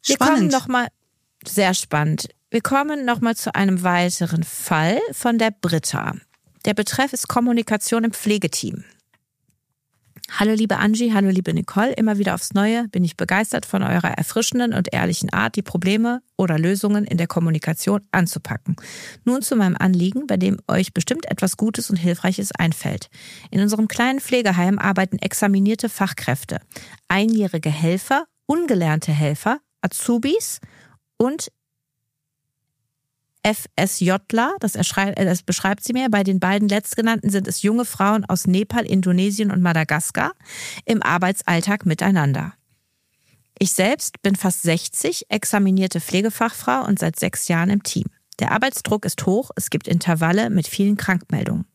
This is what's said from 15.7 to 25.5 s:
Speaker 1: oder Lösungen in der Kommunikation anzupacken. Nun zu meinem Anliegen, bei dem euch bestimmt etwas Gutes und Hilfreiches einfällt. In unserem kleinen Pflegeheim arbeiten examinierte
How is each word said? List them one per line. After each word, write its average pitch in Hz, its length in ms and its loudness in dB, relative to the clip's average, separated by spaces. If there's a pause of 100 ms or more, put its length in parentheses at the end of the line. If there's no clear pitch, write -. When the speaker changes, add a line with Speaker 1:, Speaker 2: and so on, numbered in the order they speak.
Speaker 1:
oder 170 200 2
Lösungen 202 480 0
in - 140 -2
der 170 80 0
Kommunikation 170 760 0 (100)
anzupacken. - 640 -2 (480)
Nun 254 180 2
zu 262 140 0
meinem 185 200 4
Anliegen, 190 520 2
bei 196 80 2
dem 190 220 2 (100)
euch - 260 0
bestimmt - 340 -2
etwas - 280 -2
Gutes 220 340 -2
und 196 60 2
Hilfreiches 180 560 0
einfällt. - 580 -2 (400)
In 190 120 2
unserem 214 260 2
kleinen 262 320 0
Pflegeheim 196 580 2
arbeiten 190 400 0
examinierte 202 680 0